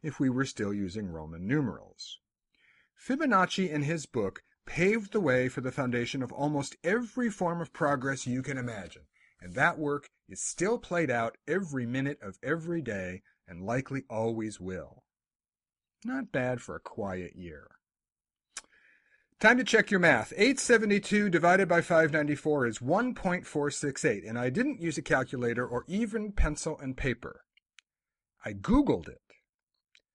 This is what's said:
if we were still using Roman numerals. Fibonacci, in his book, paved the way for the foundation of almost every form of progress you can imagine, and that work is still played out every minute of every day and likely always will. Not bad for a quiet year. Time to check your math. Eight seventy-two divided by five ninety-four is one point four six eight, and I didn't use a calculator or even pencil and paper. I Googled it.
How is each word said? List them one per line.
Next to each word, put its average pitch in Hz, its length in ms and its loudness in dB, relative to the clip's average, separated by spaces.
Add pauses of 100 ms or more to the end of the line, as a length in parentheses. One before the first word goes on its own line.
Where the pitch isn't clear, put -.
if 147 160 -6
we 131 100 4
were 127 140 2
still 104 280 -4
using 101 360 -4
Roman 82 400 -8
numerals. 110 720 -4 (760)
Fibonacci, 202 720 2
in 147 140 -2
his 156 240 -2
book, 101 360 -4 (240)
paved 196 460 0
the 226 80 2
way 127 280 4
for - 120 -6
the 127 120 -4
foundation 123 500 -2
of 123 100 -6
almost 143 520 -2
every 233 440 0
form 170 320 -2
of 160 120 -8
progress 135 520 0
you 127 180 -2
can 135 160 -6
imagine, 104 440 -8 (380)
and 90 140 -14
that 139 240 2
work 143 320 -4 (180)
is 92 120 -14
still 214 380 -2
played 170 320 -2
out 117 280 -2 (100)
every 147 380 -2
minute 135 360 -2
of 98 180 -12
every 165 420 -2
day 95 400 -6 (260)
and 90 160 -12
likely 131 440 -4
always 110 520 -4
will. 90 420 -10 (1000)
Not 254 260 -6
bad 127 300 -2
for - 160 -12
a - 40 -14
quiet 92 540 -8
year. 85 340 -14 (1700)
Time 240 200 6
to 254 60 0
check 208 260 4
your 190 100 4
math. 135 380 4
Eight 262 200 4
seventy-two 208 720 4
divided 175 400 6
by 170 140 4
five 160 280 6
ninety-four 147 560 2
is 110 140 -4
one 202 340 0
point 180 320 -2
four 143 240 -2
six - 320 -4
eight, 104 220 0
and 113 140 -6
I 123 100 0
didn't 220 320 0
use 165 160 -4
a 160 60 -6
calculator 127 640 0
or 120 200 -6
even 214 460 -4
pencil 156 460 0
and 131 180 -8
paper. - 460 -6 (1040)
I 107 80 -6
Googled 147 540 4
it. - 120 -16 (960)